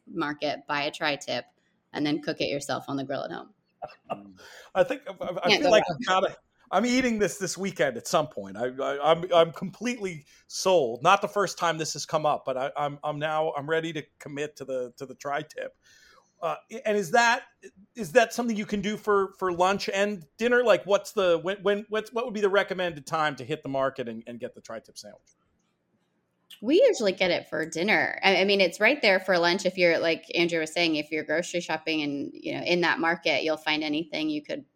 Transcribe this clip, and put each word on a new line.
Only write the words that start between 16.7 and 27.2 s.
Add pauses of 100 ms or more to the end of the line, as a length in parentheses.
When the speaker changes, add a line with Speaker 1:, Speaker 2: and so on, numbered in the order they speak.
Speaker 2:
and
is
that, (540)
is
that
something
you
can
do
for,
for
lunch
and (140)
dinner?
Like,
what's
the,
when,
when,
what's,
what
would
be
the
recommended
time
to
hit
the
market
and,
and
get
the
tri-tip
sandwich? (1400)
Speaker 1:
We
usually
get